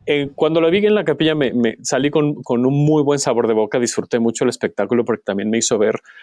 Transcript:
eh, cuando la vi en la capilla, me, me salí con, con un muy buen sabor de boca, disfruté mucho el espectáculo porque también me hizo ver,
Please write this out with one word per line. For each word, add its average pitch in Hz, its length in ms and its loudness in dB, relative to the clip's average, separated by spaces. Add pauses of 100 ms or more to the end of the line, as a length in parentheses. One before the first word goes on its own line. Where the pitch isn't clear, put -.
eh, 143 300 -2
cuando 160 260 2
la 160 80 4
vi 202 160 2
en 208 80 4
la 208 100 2
capilla, 156 300 0
me, 147 180 0
me 117 300 0
salí 139 300 -2
con, 151 320 -2
con 120 200 -2
un 143 220 2
muy 151 160 4
buen 143 160 0
sabor 120 300 0
de 113 80 0
boca, 110 240 0
disfruté 117 400 -4
mucho 113 240 -2
el 123 80 2
espectáculo 113 520 -2
porque 113 220 -4
también 101 240 -4
me 113 80 -2
hizo 113 220 0
ver, 110 200 0 (240)